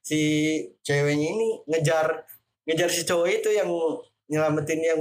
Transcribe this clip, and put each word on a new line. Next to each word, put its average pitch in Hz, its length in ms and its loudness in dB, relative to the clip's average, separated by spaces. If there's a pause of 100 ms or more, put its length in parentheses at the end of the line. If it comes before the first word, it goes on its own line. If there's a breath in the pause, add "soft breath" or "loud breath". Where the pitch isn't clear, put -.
si 156 180 -2 (640)
ceweknya 147 460 0 (100)
ini 220 320 -2
ngejar, 160 560 0 (400 loud breath)
ngejar 160 240 0
si 170 160 -2
cowok 175 240 2
itu 214 240 0
yang 185 160 0 (560)
nyelamatin, 156 560 0
yang 160 200 2